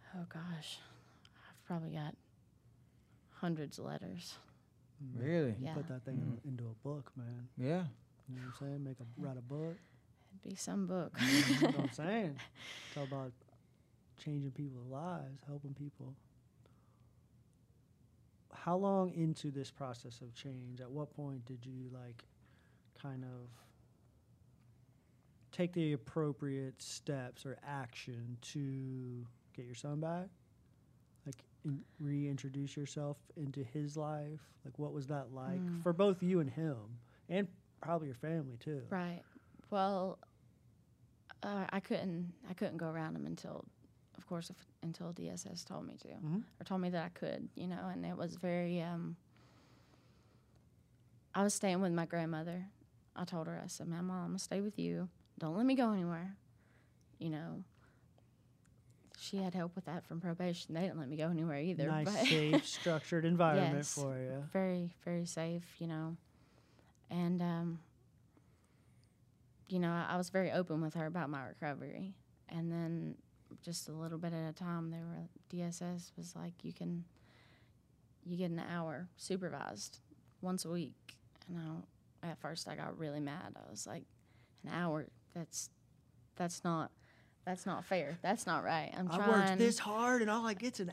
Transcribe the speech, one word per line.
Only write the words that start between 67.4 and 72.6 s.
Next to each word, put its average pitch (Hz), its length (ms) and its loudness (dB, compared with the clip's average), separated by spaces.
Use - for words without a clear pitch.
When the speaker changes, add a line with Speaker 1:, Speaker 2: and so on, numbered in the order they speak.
Speaker 1:
um, 170 380 2
you 185 100 4
know, 170 120 4
I, 170 220 2
I 180 40 2
was 180 120 0
very 185 220 4
open 160 300 2
with 156 140 0
her 160 100 0
about 156 240 0
my 143 160 -2
recovery. 143 680 -6
And 165 220 -2